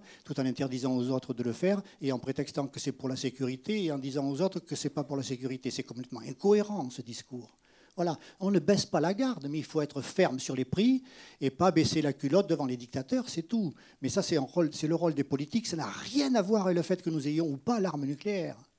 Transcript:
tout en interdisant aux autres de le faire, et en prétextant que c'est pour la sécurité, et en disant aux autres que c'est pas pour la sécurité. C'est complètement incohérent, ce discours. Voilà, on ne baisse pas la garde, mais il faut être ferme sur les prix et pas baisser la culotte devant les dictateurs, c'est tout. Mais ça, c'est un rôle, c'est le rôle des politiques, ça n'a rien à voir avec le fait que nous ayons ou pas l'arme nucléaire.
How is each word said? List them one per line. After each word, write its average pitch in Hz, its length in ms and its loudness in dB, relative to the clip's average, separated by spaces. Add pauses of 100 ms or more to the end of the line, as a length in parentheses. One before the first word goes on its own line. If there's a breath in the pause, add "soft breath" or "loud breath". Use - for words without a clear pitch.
(240 loud breath)
tout - 140 -6
en 131 80 0
interdisant 131 500 -2
aux 123 140 0
autres 127 240 -2
de 120 80 -6
le 120 100 0
faire, 196 300 0 (180 loud breath)
et 135 120 0
en 123 60 -2
prétextant 135 480 -4
que - 140 -10
c'est 135 120 -2
pour - 160 -8
la 131 80 -4
sécurité, 131 680 -2
et 156 80 0
en 139 60 -2
disant 139 300 -2
aux 139 120 -2
autres 185 200 0
que - 160 -8
c'est 143 140 -4
pas 147 140 -4
pour 143 120 -4
la 135 60 -2
sécurité. 127 480 -4
C'est - 120 -6
complètement 123 380 -10
incohérent, 196 720 0
ce 127 120 -10
discours. 120 540 -12 (400 soft breath)
Voilà, 170 220 0 (220 loud breath)
on 190 100 0
ne 196 80 4
baisse 196 280 4
pas 165 140 2
la 170 140 2
garde, 208 340 -2
mais 151 100 -2
il 147 60 -4
faut - 160 0
être 143 220 -4
ferme 131 360 2
sur 131 180 -4
les 131 80 0
prix 254 380 4 (380 loud breath)
et - 100 0
pas 185 200 4
baisser 156 320 4
la 147 100 2
culotte 156 360 2
devant 147 180 2
les 127 100 -2
dictateurs, 135 520 -2
c'est 165 160 -4
tout. 202 280 0 (300 loud breath)
Mais 131 60 0
ça, 190 120 2
c'est 180 160 0
un 139 60 4
rôle, 156 300 0
c'est - 160 -2
le 165 80 4
rôle 160 180 2
des 139 80 0
politiques, 147 460 -2
ça 170 80 -4
n'a 160 100 -4
rien 269 480 0
à 214 80 6
voir 196 240 2
avec 180 100 2
le 175 60 2
fait 185 200 -2
que 170 80 -2
nous 147 180 -2
ayons 156 200 0
ou 139 80 -4
pas 226 220 0
l'arme 156 260 -2
nucléaire. 151 520 -4 (220)